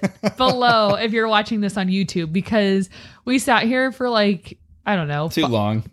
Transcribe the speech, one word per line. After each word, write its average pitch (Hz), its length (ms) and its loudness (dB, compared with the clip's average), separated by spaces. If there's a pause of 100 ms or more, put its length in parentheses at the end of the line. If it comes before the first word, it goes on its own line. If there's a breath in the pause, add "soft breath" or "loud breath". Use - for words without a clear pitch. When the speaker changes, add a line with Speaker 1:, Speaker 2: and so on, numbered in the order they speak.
(180)
Speaker 1:
<laughs> - 200 -4
Speaker 2:
below 240 560 2
if 208 200 -2
you're 226 140 0
watching 214 340 0
this 196 160 -2
on 190 100 -2
YouTube, 185 440 -2
because 196 600 0 (340 loud breath)
we 254 140 0
sat 233 240 2
here 254 280 0
for, 254 160 -4
like, 208 520 0 (260)
I 208 100 0
don't 165 120 -2
know, 147 220 -4
Speaker 1:
Too 165 120 -2
Speaker 2:
fu-, 151 60 0
Speaker 1:
long. 110 340 0 (120)